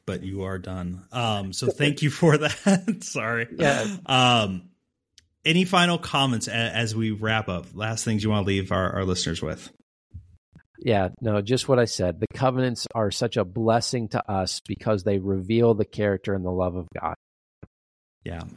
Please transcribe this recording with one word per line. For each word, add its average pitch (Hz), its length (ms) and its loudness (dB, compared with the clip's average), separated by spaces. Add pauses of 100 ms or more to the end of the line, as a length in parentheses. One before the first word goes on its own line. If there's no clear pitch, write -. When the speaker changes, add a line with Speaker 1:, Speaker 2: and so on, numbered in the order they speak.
Speaker 1:
but 90 180 -6
you 95 200 -8
are 95 140 -6
done. 90 540 -8
Um, 107 420 -2
so 127 140 -4
thank 143 340 0
you 151 80 2
for 160 280 6
<laughs> - 0 -
that. 185 680 2
Sorry. 117 440 -4 (100)
Speaker 2:
Yeah. 139 300 2 (180)
Speaker 1:
Um, 120 640 4 (760)
any 165 200 4
final 175 320 4
comments 135 500 0
a-, 104 40 -8
as 113 440 -2
we 113 160 0
wrap 110 360 0
up? 90 260 -4
Last 110 300 -4
things 107 200 0
you 107 60 2
wanna 101 180 2
leave 98 240 0
our, 95 260 0
our 95 80 -2
listeners 90 360 -2
with? - 300 -8 (1040)
Speaker 2:
Yeah, 98 320 2 (120)
no, 104 200 0
just 120 280 0
what 127 100 4
I 120 60 4
said. 90 340 -2
The 107 140 -2
covenants 127 600 0
are 110 160 0
such 117 280 -2
a 101 80 2
blessing 113 640 0
to - 200 -4
us 95 380 -2
because 104 360 -2
they 101 160 2
reveal 98 540 4
the 104 120 0
character 101 480 -2
and 95 100 -2
the 90 80 -2
love 90 240 0
of 87 120 -8 (120)
God. 82 160 -6 (1120)
Speaker 1:
Yeah, 85 160 -10 (160)